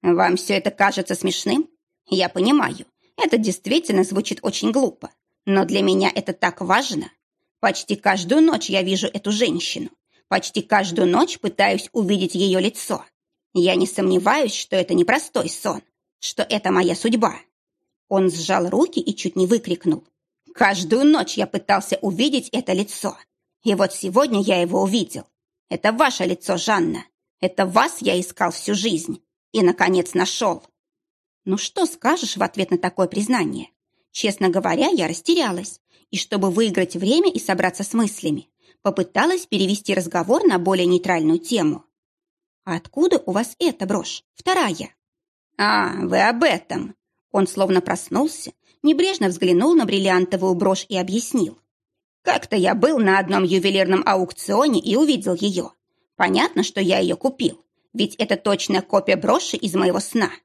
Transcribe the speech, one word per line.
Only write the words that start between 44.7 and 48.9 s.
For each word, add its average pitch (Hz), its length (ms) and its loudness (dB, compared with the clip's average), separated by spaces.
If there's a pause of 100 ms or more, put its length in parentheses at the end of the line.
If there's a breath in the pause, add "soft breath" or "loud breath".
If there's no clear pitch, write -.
«А, 208 360 0 (120)
вы 190 160 2
об 233 220 2
этом». 202 520 -2 (360)
Он 196 160 2
словно 185 340 2
проснулся, 185 720 -4 (280)
небрежно 311 460 2